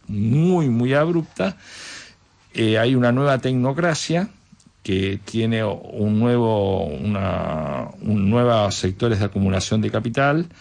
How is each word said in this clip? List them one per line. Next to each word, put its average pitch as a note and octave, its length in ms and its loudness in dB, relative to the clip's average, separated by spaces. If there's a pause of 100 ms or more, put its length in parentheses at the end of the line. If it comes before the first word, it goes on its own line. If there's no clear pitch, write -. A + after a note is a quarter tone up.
muy, C#3+ 600 2
muy A#2+ 240 2
abrupta, E3+ 640 0 (960)
eh, A2 240 2
hay A#2+ 160 2
una B2 180 4
nueva C3+ 280 2
tecnocracia D3 880 0 (540)
que G2 420 -2
tiene A2+ 380 -2
un G#2+ 560 -2
nuevo, A2 640 2
una, E2 1040 -4 (140)
un G2+ 280 0
nuevos A2+ 460 2
sectores G#2+ 440 0
de G#2 60 0
acumulación G2 560 0
de G#2+ 80 0
capital, C#3 560 0 (160)